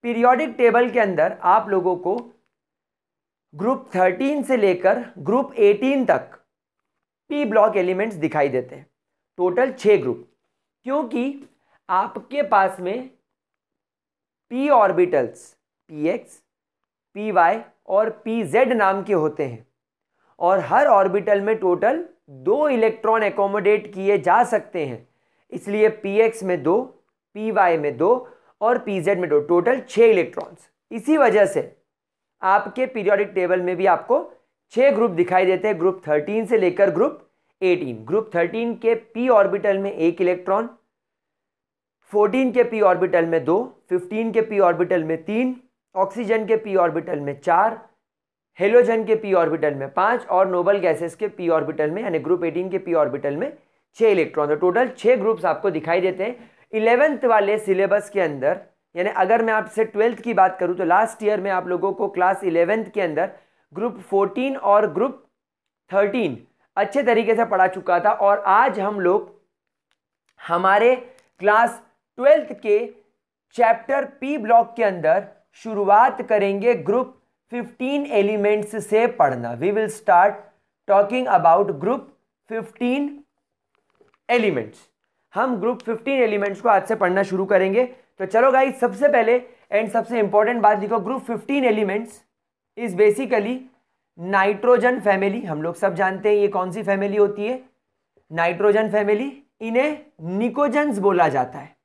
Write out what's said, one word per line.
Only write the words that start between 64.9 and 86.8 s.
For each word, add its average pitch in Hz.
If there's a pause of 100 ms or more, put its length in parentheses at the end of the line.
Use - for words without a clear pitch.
ग्रुप 247 (640)
थर्टीन 196 (320)
अच्छे 208
तरीके 226
से 233
पढ़ा 185
चुका 185
था 208
और 202
आज 214
हम 202
लोग 180 (1120)
हमारे 196 (460)
क्लास 233 (380)
ट्वेल्थ 294
के 208 (760)
चैप्टर 233 (160)
पी 285
ब्लॉक 233
के 233
अंदर 180 (360)
शुरुआत 220
करेंगे 202
ग्रुप 202 (380)
फिफ्टीन 262
एलिमेंट्स 208
से 220
पढ़ना। 123
We 170
will 214
start 196 (480)
talking 208
about 185 (100)
group 233 (420)
fifteen 247 (1200)
elements। 185 (560)
हम 240
ग्रुप 233
फिफ्टीन 254
एलिमेंट्स 202
को -
आज 196